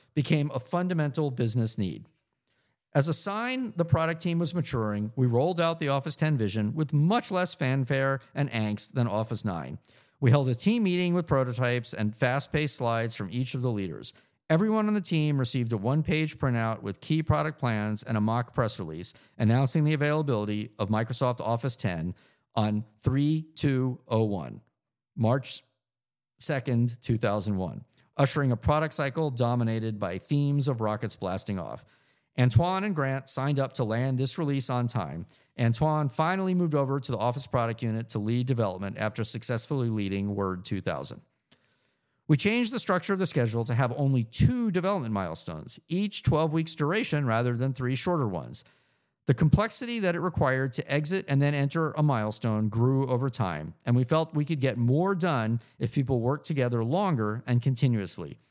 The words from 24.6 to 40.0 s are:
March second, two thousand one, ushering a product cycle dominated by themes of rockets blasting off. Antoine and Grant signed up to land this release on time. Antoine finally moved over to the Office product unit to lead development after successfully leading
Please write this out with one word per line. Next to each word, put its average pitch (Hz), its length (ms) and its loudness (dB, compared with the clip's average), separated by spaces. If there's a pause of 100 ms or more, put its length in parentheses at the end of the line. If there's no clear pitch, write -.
March 117 480 0 (760)
second, 120 600 0
two 117 160 0
thousand 104 380 0
one, 85 300 -4 (320)
ushering 139 340 2
a 117 60 2
product 151 380 2
cycle 147 340 -2
dominated 117 720 0
by 95 180 -4
themes 143 500 0
of 120 140 0
rockets 107 340 -2
blasting 95 440 -4
off. 57 260 -10 (520)
Antoine 175 460 4
and 208 120 -2
Grant 135 340 -2
signed 139 300 -2
up 135 140 -2
to 131 100 -2
land 120 340 0
this 131 200 -2
release 143 320 -2
on 123 180 0
time. 85 380 -4 (340)
Antoine 147 480 2
finally 185 480 0
moved 175 180 2
over 139 280 2
to 131 100 -6
the 117 60 -2
Office 123 280 -2
product 117 380 -2
unit 113 260 -2
to 113 100 -4
lead 120 280 0
development 101 500 0
after 107 280 -4
successfully 120 640 -2
leading 101 440 -2